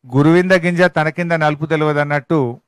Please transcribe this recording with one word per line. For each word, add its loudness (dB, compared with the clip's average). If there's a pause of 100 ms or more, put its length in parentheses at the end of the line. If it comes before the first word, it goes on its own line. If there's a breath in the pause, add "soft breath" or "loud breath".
(160)
గురువింద 4
గింజ 0
తన 0
కింద -6
నలుపు -2
తెలియదన్నట్టు -2